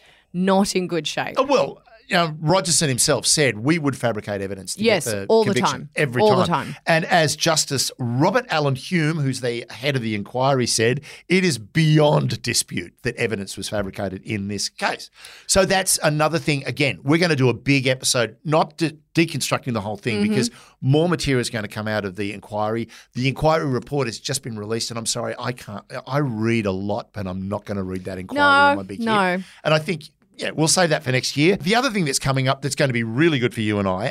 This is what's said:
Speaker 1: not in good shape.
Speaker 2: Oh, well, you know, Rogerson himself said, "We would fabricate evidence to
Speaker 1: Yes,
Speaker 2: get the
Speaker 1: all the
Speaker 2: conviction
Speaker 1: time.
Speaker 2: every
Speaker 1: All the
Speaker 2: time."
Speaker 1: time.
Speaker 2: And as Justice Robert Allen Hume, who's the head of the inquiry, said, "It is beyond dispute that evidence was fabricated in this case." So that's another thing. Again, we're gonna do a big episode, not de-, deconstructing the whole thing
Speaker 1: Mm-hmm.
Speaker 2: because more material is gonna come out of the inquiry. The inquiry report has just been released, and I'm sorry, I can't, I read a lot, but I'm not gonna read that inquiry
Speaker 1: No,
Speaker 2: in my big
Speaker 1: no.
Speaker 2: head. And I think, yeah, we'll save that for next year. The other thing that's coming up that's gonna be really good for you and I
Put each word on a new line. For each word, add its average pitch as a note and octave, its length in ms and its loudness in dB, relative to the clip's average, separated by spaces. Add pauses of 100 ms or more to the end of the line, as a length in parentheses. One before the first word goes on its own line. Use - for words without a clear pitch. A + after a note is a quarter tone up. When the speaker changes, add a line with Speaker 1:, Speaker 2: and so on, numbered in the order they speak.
(340)
Speaker 1:
not F#3+ 420 2
in F3+ 120 -2
good D#3+ 200 -4
shape. - 300 -4
Speaker 2:
Oh, G3 60 4
well, B3+ 380 0 (260)
you G3 100 0
know, D#3+ 240 0
Rogerson E3+ 480 2
himself B2 360 2
said, B2 340 2
"We D#3 200 2
would C#3 160 0
fabricate G#2 460 -2
evidence F#2+ 340 -8
to G3+ 80 -4
Speaker 1:
Yes, G#3 220 2
Speaker 2:
get A#2 60 -2
the G2+ 160 -4
Speaker 1:
all A3 180 4
the G3 80 2
Speaker 2:
conviction D3+ 260 0
Speaker 1:
time. D3 160 -14
Speaker 2:
every D3 260 0
Speaker 1:
All G#3+ 140 6
the F#3 100 4
Speaker 2:
time." D3 280 0
Speaker 1:
time. - 20 -16 (100)
Speaker 2:
And E3 200 2
as D#3 320 2
Justice D3+ 600 0
Robert D3+ 520 2
Allen D3 260 0
Hume, D#3+ 440 0
who's C3 200 -2
the A#2+ 300 -4
head C3+ 260 -4
of B2 60 -2
the A2 120 -2
inquiry, B2 540 0
said, A#2+ 320 2 (300)
"It F#3 160 4
is C#3+ 120 2
beyond D3+ 840 4
dispute - 520 -4 (100)
that A#2+ 120 -4
evidence G#2 400 -4
was G2 140 -8
fabricated G2 560 -4
in G2+ 240 -4
this G2+ 180 -4
case." - 420 -6 (380)
So F#3+ 160 4
that's F#3+ 400 0
another D3+ 340 2
thing. C#3+ 280 -2
Again, C3 360 -2
we're C#3 160 4
gonna E3+ 200 2
do C3 100 4
a A#2 60 4
big C3 340 0
episode, B2+ 560 0
not D#3 340 2
de-, D3+ 200 -2 (180)
deconstructing C#3 560 0
the A2 100 -2
whole G#2 140 -6
thing A2 260 -2
Speaker 1:
Mm-hmm. G#2 120 2
Speaker 2:
because C3 180 0 (300)
more D3+ 260 4
material C#3 320 0
is A2+ 100 -2
gonna G#2 200 -6
come G#2+ 180 -8
out G#2+ 160 -2
of F#2+ 140 -8
the G#2 160 -4
inquiry. G#2+ 560 -4 (240)
The B2+ 160 0
inquiry D#3 380 2
report B2+ 400 -2
has G#2+ 120 -8
just - 240 -6
been A2 160 -10
released, A2+ 320 -4
and A#2 60 -10
I'm A2+ 80 -8
sorry, A2+ 340 -4
I B2 140 -6
can't, G#2+ 320 -14 (200)
I C3 120 -4
read A2+ 480 0
a G2 80 0
lot, G2+ 400 -6
but G#2 120 -8
I'm F#2+ 220 -6
not G2+ 160 -6
gonna G2 200 -6
read F#2 200 -8
that F#2+ 140 -10
inquiry F#2+ 240 -4
Speaker 1:
No, C#4+ 300 4
Speaker 2:
in D4 80 0
my - 40 -8
big G3 160 -10
Speaker 1:
no. A3+ 180 0
Speaker 2:
head. F#3 260 0 (200)
And D#3 100 2
I D#3 60 4
think, D#3 300 -6 (280)
yeah, - 180 -6
we'll D#3 120 2
save F3 220 2
that D3+ 140 0
for B2+ 80 -2
next B2+ 260 -2
year. E3+ 180 4
The F3+ 200 0
other B3 160 2
thing G3 140 0
that's C3+ 120 -2
coming C3+ 300 0
up C3+ 160 0
that's C#3 100 -4
gonna C3+ 200 2
be A#2 100 0
really C3+ 340 2
good A#2 160 0
for A#2 80 -4
you G#2+ 160 2
and G2 100 2
I F#2+ 240 0